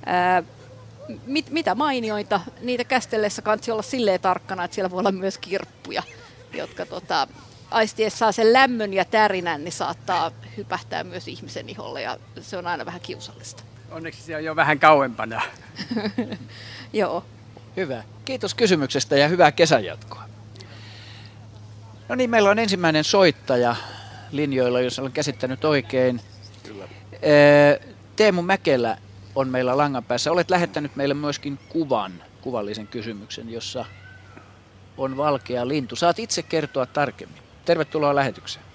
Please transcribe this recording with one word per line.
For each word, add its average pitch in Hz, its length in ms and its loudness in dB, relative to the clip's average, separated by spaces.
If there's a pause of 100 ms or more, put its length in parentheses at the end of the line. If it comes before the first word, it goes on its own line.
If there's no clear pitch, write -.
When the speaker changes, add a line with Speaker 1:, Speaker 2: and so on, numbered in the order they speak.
Speaker 1:
ää, 180 380 2 (800)
mit-, 285 240 -4
mitä 277 260 -2
mainioita, 220 680 -2 (200)
niitä 240 220 -2
kästellessä 247 580 -2
kansi 214 300 -2
olla 220 100 -2
silleen 202 400 0
tarkkana, 180 420 -2
että 180 120 -8
siellä 190 160 -2
voi 180 80 -6
olla 196 120 2
myös 190 260 -4
kirppuja, - 680 -8 (500)
jotka 180 320 -10
tota, 165 420 -2 (440)
aistiessaan 220 640 0
sen 226 200 4
lämmön 247 400 4
ja 190 120 2
tärinän, 185 580 0
niin 170 80 -8
saattaa 170 600 -4 (260)
hypähtää 185 460 -8
myös 175 240 -12
ihmisen - 420 -14
iholle 127 320 -12
ja 117 160 -8 (240)
se 190 160 -12
on 175 100 -8
aina 160 180 -6
vähän 175 160 -14
kiusallista. - 600 -16 (280)
Speaker 2:
Onneksi 165 300 -14
se 160 140 -12
on 151 80 -8
jo 160 120 -4
vähän 151 240 4
kauempana. 120 640 6 (800)
Speaker 1:
<laughs> - 720 -12
Joo. 175 300 -2 (540)
Speaker 3:
Hyvä. 131 260 -4 (220)
Kiitos - 300 -6
kysymyksestä 147 600 2
ja 143 120 6
hyvää 170 240 6
kesänjatkoa. 123 720 0 (1900)
No 240 60 -4
niin, 254 140 2
meillä 220 200 6
on 208 100 6
ensimmäinen 180 440 2
soittaja 131 720 4 (560)
linjoilla, 131 500 0
jos 127 180 -2
olen 131 120 -6
käsittänyt 131 540 -4
oikein. 127 560 2 (460)
Speaker 4:
Kyllä. 101 160 -16 (380)
Speaker 3:
Ee, 147 600 8 (340)
Teemu 202 260 4
Mäkelä 143 560 0 (380)
on 135 120 0
meillä 127 300 0
langan 139 260 0
päässä. 123 280 -2
Olet 170 180 0
lähettänyt 170 460 -2
meille 139 180 -2
myöskin 143 460 -6 (100)
kuvan, 127 420 -2 (300)
kuvallisen 107 460 -8
kysymyksen, 113 640 -12
jossa 113 360 -10 (1120)
on 135 200 -4
valkea 123 500 -2
lintu. 135 280 -4
Saat 170 240 -2
itse 220 220 -6
kertoa 147 440 -4
tarkemmin. - 560 -6 (240)
Tervetuloa 156 500 2
lähetykseen. - 600 -4